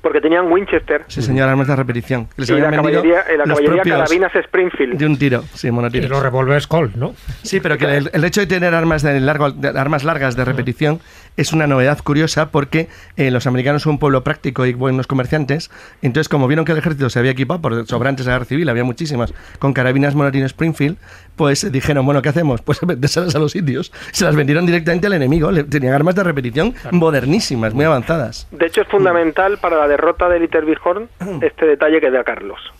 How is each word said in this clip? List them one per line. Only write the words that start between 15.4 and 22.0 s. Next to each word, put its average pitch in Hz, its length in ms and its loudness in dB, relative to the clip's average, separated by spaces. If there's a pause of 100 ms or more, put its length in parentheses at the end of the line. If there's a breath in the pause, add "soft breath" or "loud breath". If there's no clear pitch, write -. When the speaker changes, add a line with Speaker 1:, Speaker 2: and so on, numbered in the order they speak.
Speaker 2:
Entonces, 143 280 0
como 139 180 2
vieron 156 180 2
que 165 80 0
el 156 40 0
ejército 139 320 -2
se 123 100 -2
había 127 120 2
equipado 135 300 -2
por 117 260 -4
sobrantes 127 380 -2
de 127 60 0
la 123 60 2
guerra 123 80 -4
civil, 151 240 -2
había 120 140 0
muchísimas, 127 500 -4 (260 loud breath)
con 139 140 0
carabinas 135 420 2
Moratín 139 280 2
Springfield, 151 540 -2 (380 loud breath)
pues 147 360 0
dijeron, 135 340 0